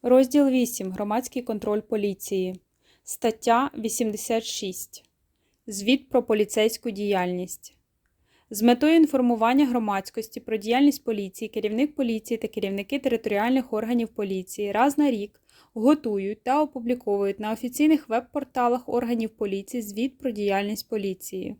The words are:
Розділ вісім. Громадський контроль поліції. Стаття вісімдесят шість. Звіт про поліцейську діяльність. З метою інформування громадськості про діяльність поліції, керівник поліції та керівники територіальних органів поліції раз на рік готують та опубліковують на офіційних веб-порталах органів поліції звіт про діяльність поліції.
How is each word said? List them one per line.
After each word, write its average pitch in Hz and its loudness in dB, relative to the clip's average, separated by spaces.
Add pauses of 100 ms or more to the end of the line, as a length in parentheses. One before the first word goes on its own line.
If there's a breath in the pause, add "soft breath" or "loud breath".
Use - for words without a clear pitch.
Розділ 262 6
вісім. 240 0
Громадський 214 -4
контроль 214 -4
поліції. 190 -4 (480)
Стаття 233 0
вісімдесят 220 -4
шість. - -10 (640)
Звіт 214 0
про 247 2
поліцейську 220 0
діяльність. 185 -4 (720)
З 208 -6
метою 247 6
інформування 254 4
громадськості 220 -4
про 220 -6
діяльність 254 2
поліції, 208 -4
керівник 220 -2
поліції 226 -2
та 226 -6
керівники 202 -4
територіальних 233 0
органів 226 -2
поліції 202 -6
раз 262 2
на 294 4
рік 208 -6 (320 soft breath)
готують 214 0
та 277 2
опубліковують 214 -2
на 214 -6
офіційних 285 2
веб-порталах 247 -2
органів 233 -2
поліції 202 -6
звіт 214 -6
про 254 -4
діяльність 202 -2
поліції. 196 -6